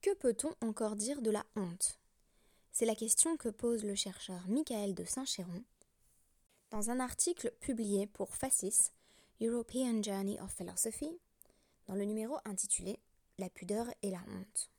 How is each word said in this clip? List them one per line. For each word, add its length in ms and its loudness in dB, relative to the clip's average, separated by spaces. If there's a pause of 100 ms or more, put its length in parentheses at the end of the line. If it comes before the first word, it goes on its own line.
(120)
Que 60 2
peut-on 360 2 (140)
encore 300 0
dire 240 -2
de 100 4
la 140 2 (100)
honte ? 420 0 (760)
C'est 120 4
la 100 6
question 420 4
que 100 -2
pose 380 0
le 100 0
chercheur 540 -4
Michael 440 2
de 120 -4
Saint-Chéron 580 -4 (1040)
dans 200 0
un 100 2
article 640 0
publié 460 0
pour 280 -6
Fascis, 560 2 (480)
European 640 0
Journey 380 0
of 100 -8
Philosophy, 580 -4 (800)
dans 80 -4
le 80 0
numéro 400 -2
intitulé 560 -2 (380)
La 120 -6
pudeur 380 -4 (140)
et 100 -2
la 160 -6
honte. 520 -6